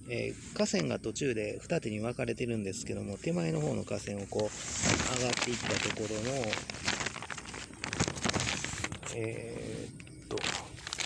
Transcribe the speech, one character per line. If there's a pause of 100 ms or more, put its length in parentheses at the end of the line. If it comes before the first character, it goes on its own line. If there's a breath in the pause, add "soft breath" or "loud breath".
え
ー、
河
川
が
途
中
で
二
手
に
分
か
れ
て
る
ん
で
す
け
ど
も、
手
前
の
方
の
河
川
を
こ
う、
上
が
っ (100)
て
い
っ
た (200)
と
こ
ろ
の、 (2750)
え
ー
っ
と、
ち
ょ
っ (600)